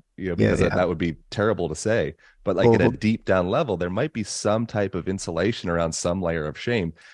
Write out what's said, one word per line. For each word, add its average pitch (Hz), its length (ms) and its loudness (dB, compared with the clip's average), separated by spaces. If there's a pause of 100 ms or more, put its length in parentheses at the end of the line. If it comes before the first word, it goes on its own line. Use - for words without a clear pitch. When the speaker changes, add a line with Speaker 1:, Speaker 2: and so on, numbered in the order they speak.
(180)
Speaker 1:
you 92 120 -6
know, 87 80 -2
Speaker 2:
Yeah, 107 100 4
Speaker 1:
because 101 120 2
that, 87 100 2
Speaker 2:
yeah. - 60 0
Speaker 1:
that 90 120 2
would 85 100 -2
be 82 200 -2 (120)
terrible 98 400 0
to 78 60 -6
say. 101 400 0 (280)
But, 98 120 0
like, 95 100 4
Speaker 2:
Well, 117 100 8
Speaker 1:
at 101 60 4
a 87 40 6
Speaker 2:
well 117 120 2
Speaker 1:
deep 110 280 0
down 92 240 2
level, 117 280 0
there 90 140 -2
might 127 220 -4
be 110 100 -4
some 110 420 -2
type 101 300 -2
of 85 120 -4
insulation 95 640 -2
around 85 240 0
some 90 280 -2
layer 82 260 -2
of 73 100 -8
shame, 98 360 -2 (200)